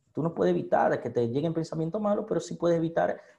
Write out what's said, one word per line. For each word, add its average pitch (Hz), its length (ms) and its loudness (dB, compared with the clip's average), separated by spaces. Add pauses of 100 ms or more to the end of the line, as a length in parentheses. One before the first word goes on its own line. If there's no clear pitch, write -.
(140)
Tú 139 80 -4
no 165 120 0
puedes 180 180 2
evitar - 500 2
que 123 80 -6
te 117 200 0
lleguen 147 240 -2
pensamientos 165 480 -4
malos, 208 260 0
pero 165 120 -2
sí 170 160 -6
puedes 170 220 2
evitar 165 420 0 (200)